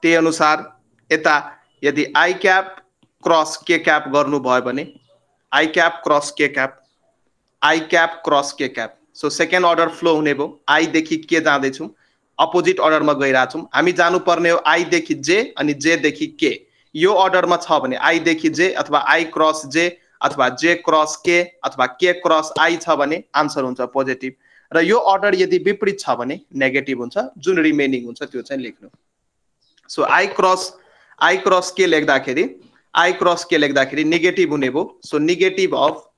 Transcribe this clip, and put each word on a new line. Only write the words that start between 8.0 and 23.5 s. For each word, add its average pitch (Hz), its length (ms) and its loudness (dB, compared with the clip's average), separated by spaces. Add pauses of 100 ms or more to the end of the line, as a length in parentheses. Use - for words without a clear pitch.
क्रस 143 280 0
के 139 140 -6
क्याप, 113 300 -10 (180)
so 151 140 -4
सेकेन्ड 175 360 0
अर्डर 170 240 2
फ्लो 165 260 0
हुने 151 180 0
भयो। 139 360 -8
आईदेखि 160 480 2
के 160 220 -2
जाँदैछौँ, 143 500 -2 (500)
अपोजिट 175 400 0
अर्डरमा 151 340 2
गइरहेछौँ। 131 600 0
हामी 160 180 2
जानुपर्ने 175 580 2
हो 170 180 2
आईदेखि 170 460 0
जे 170 440 -2
अनि 147 160 -2
जेदेखि 151 540 -2
के। - 380 -4 (300)
यो 175 180 2
अर्डरमा 180 440 2
छ 170 140 -4
भने 131 240 0
आईदेखि 165 540 0
जे 165 240 0
अथवा 147 260 0
आई 160 240 2
क्रस 156 420 0
जे 165 320 -2 (240)
अथवा 135 280 0
जे 160 260 0
क्रस 156 400 0 (100)
के 175 160 2 (220)
अथवा 131 220 0
के 175 280 0
क्रस 160 460 0
आई 170 180 2
छ 160 120 -10
भने 151 340 0 (120)
आन्सर 147 280 -2